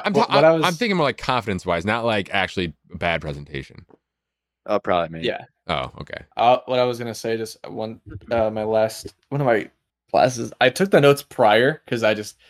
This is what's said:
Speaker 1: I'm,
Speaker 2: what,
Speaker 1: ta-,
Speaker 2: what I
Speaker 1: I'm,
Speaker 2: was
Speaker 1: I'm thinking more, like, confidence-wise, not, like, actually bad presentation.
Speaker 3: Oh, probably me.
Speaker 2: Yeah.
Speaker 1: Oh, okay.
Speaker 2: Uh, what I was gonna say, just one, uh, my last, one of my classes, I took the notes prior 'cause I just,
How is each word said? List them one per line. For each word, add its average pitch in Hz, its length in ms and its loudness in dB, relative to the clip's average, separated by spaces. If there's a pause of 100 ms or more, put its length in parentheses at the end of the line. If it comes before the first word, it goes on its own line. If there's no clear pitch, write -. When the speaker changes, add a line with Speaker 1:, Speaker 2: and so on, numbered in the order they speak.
Speaker 1:
I'm, 208 80 -2
Speaker 2:
what, - 160 2
Speaker 1:
ta-, 180 60 -4
Speaker 2:
what 156 100 6
I 160 40 8
Speaker 1:
I'm, 165 120 6
Speaker 2:
was 165 60 2
Speaker 1:
I'm 180 80 0
thinking 202 220 -2
more, 151 100 0
like, 120 120 -2
confidence-wise, 95 680 -2
not, 113 180 -2
like, 107 300 -2
actually 92 400 -2 (220)
bad 82 240 -2
presentation. 73 640 -12 (800)
Speaker 3:
Oh, 104 120 0
probably 82 420 -2
me. 87 60 -4
Speaker 2:
Yeah. - 180 -6 (240)
Speaker 1:
Oh, 69 320 -4
okay. - 240 -16 (120)
Speaker 2:
Uh, 123 300 4
what 127 120 -2
I 123 60 2
was 120 140 -4
gonna 117 160 -8
say, 113 220 -4
just 110 200 -8 (120)
one, 110 320 -10 (300)
uh, 113 200 0
my 110 140 -6
last, 110 500 -2 (160)
one 139 100 -2
of 139 60 0
my 110 240 0 (400)
classes, 120 500 2
I 131 100 6
took 196 200 -2
the 175 100 6
notes 143 220 6
prior 120 640 2
'cause 117 160 -4
I 107 120 4
just, 104 220 -12 (140)